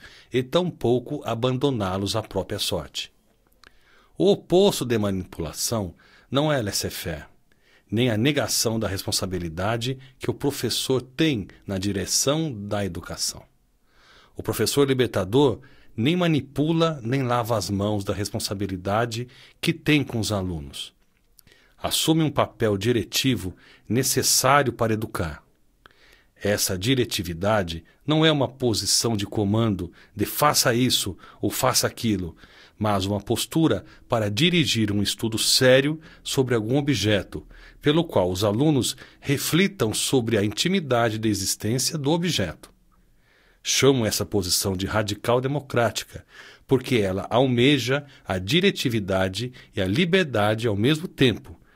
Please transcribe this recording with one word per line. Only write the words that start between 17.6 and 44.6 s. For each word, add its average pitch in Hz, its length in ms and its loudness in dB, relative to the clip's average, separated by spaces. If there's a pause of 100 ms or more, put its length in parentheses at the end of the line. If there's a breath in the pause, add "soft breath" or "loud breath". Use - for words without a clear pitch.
mãos 101 360 0
da 98 100 -2
responsabilidade 104 1120 -4 (340 soft breath)
que 170 120 0
tem 151 320 2
com 117 160 -4
os 98 100 -2
alunos. 90 640 -6 (800 soft breath)
Assume 160 460 2
um 147 80 2
papel 107 480 0
diretivo 104 760 0 (360 soft breath)
necessário 127 840 2
para 110 220 0
educar. 87 480 -6 (1000 soft breath)
Essa 98 380 0
diretividade 95 1040 -2 (240 soft breath)
não 156 180 2
é 160 60 6
uma 139 160 2
posição 110 720 0
de 101 100 -4
comando 104 640 0 (240 soft breath)
de 101 100 -2
"faça 143 480 2
isso" 120 440 0 (240 loud breath)
ou 107 100 0
"faça 123 360 0
aquilo", 95 500 -2 (400 soft breath)
mas 101 300 0
uma 101 140 -2
postura 120 640 0 (240 soft breath)
para 110 200 0
dirigir 113 640 2
um 104 80 0
estudo 110 380 -2
sério 135 600 4 (260 loud breath)
sobre 123 320 0
algum 110 200 0
objeto, 104 720 0 (340 soft breath)
pelo 156 240 2
qual 95 240 2
os 92 140 -2
alunos 117 540 2 (240 loud breath)
reflitam 143 760 0
sobre 113 420 2
a 101 80 2
intimidade 120 720 0
da 110 100 -2
existência 107 680 -2
do 139 140 -2
objeto. 160 600 -2 (920)
Chamo 131 420 4
essa 101 220 -2
posição 95 500 -2